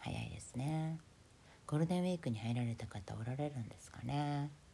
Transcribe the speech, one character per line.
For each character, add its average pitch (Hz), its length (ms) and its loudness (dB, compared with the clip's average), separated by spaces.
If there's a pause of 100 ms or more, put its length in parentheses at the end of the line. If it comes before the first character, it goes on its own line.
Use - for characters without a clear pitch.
早 - 200 -2
い 110 80 -2
で 85 100 -8
す - 160 -12
ね。 160 440 2 (680)
ゴ 147 120 4
ー - 20 6
ル 165 60 6
デ 180 140 4
ン - 20 4
ウ 180 60 4
ィ 180 80 4
ー - 20 0
ク 170 100 -2
に 110 120 0
入 117 140 2
ら 120 80 2
れ 117 120 2
た - 120 -8
方 104 300 -6
お 110 80 -4
ら 123 100 -2
れ 147 140 0
る 143 80 -6
ん 110 140 -4
で - 100 -16
す - 100 -16
か - 120 -12
ね。 143 480 2 (240)